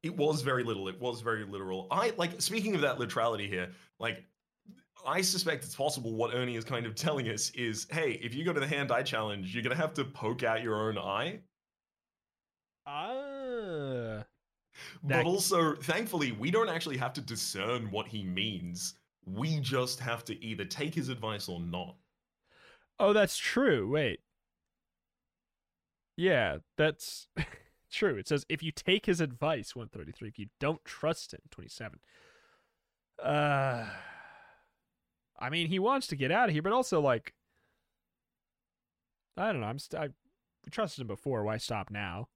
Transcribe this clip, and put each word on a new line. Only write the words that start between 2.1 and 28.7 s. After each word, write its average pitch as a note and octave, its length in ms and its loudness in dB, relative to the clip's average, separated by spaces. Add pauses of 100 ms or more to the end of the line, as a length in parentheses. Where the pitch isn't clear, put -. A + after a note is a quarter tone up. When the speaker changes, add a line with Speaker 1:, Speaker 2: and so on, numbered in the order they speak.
Speaker 1:
like, E3+ 240 -2
speaking G#3 340 0
of D3+ 60 4
that B2+ 180 4
literality A2+ 480 0
here, F2+ 240 -2 (280)
like, A2+ 240 -4 (800)
I D#3 160 2
suspect E3 420 0
it's - 120 -10
possible C3+ 380 0
what A2+ 200 2
Ernie B2 220 0
is A2+ 100 -4
kind A#2 200 -4
of A2 100 -6
telling C#3 340 0
us G#2+ 220 -2
is, A2+ 400 -4
"Hey, D3+ 300 0
if A#2 120 -6
you D3 100 -4
go F3 80 0
to D3 80 2
the C#3 80 0
hand-eye C3+ 360 2
challenge, G#2 500 -2
you're A#2 100 -2
gonna B2 120 2
have D#3 200 0
to C#3+ 100 0
poke B2 380 -4
out A2+ 200 2
your A2 120 2 (140)
own G#2+ 80 -2
eye." G#2+ 440 -2 (1400)
Speaker 2:
Ah. F3 1400 -4 (760)
Speaker 1:
But C#3+ 80 -4
Speaker 2:
That C3 160 6
Speaker 1:
also, F3 500 4
thankfully, D3+ 560 0
we A2+ 200 -2
don't A3 180 4
actually D#3+ 280 -2
have C3 160 -2
to D3 80 -4
discern A2 680 -2
what G#2 160 -2
he G#2+ 160 -6
means. F#2 720 -4 (300)
We C3 340 -2
just B2+ 400 0
have A#2 260 -2
to G#2 180 -8
either G#2 220 -4
take D3+ 300 -4
his C3 140 -2
advice A2 400 -4
or F2 100 -6
not. F2 380 -6 (1000)
Speaker 2:
Oh, G3+ 140 8
that's G#3 240 6
true. E3 520 4
Wait. C3+ 320 2 (2000)
Yeah, B2+ 400 4 (200)
that's - 500 0 (100)
<laughs> - 540 -8
true. D#3+ 260 2
It G2 100 -6
says, C#3+ 220 0
"If D#3 140 -2
you D#3+ 80 -2